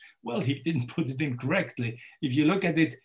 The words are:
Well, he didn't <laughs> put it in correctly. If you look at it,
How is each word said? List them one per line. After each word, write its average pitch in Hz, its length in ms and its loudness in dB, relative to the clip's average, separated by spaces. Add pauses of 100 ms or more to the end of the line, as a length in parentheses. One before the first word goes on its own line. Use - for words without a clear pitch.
(240)
Well, 117 160 -2
he 139 160 0
didn't 139 320 -2
<laughs> - 80 -10
put 143 140 -2
it 135 120 -4
in 135 160 -2
correctly. 127 640 -2 (220)
If 131 140 -2
you 147 100 6
look 190 200 4
at 160 120 2
it, 160 280 2